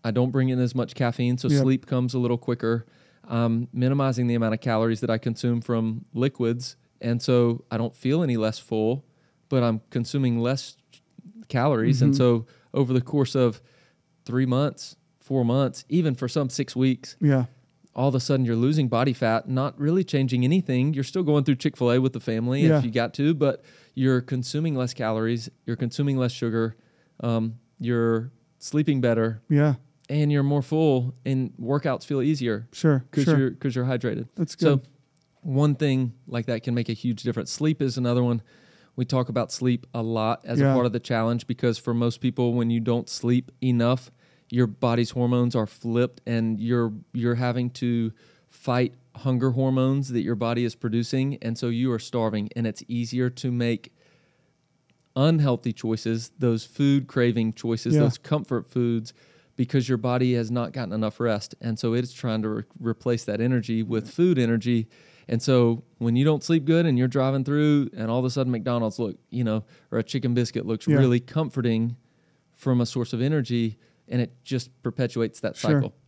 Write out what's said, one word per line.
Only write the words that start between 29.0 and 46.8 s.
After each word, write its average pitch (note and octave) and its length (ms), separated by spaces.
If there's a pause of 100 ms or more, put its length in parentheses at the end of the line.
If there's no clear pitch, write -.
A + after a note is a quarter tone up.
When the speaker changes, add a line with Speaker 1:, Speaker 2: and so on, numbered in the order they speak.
Speaker 1:
better, A2+ 480
Speaker 2:
Yeah. D3 260 (320)
Speaker 1:
and D3 240
you're C#3+ 120
more C#3+ 180
full, C3 540 (100)
and C3 340
workouts C3 460
feel C#3 160
easier B2 500
Speaker 2:
Sure, C#3+ 400
Speaker 1:
'cause C#3+ 140
Speaker 2:
sure. D#3 120
Speaker 1:
you're, C3+ 140
'cause C3 240
you're B2 100
hydrated. A#2+ 500
Speaker 2:
That's E3+ 220
Speaker 1:
So D3 200
Speaker 2:
good. B2+ 100 (540)
Speaker 1:
one C#3+ 340
thing C3 380 (140)
like A#2+ 180
that A#2 180
can B2 120
make A#2+ 140
a A#2 40
huge A2+ 300
difference. A#2 280
Sleep D#3 300
is C3 160
another B2 260
one. A#2+ 180 (540)
We B2+ 100
talk B2+ 240
about A#2 220
sleep B2 420
a A#2 100
lot A2+ 420
as A#2+ 140
Speaker 2:
Yeah. C#3 120
Speaker 1:
a - 40
part B2 100
of A2+ 80
the A#2+ 60
challenge, A#2 480
because A#2+ 300
for - 160
most A#2 280
people, B2 320
when A#2 160
you A#2 100
don't A#2 300
sleep B2 420 (100)
enough, B2 500 (380)
your B2 180
body's A#2 440
hormones B2 440
are A2 100
flipped, A#2+ 640
and A2+ 320
you're, A#2 340 (200)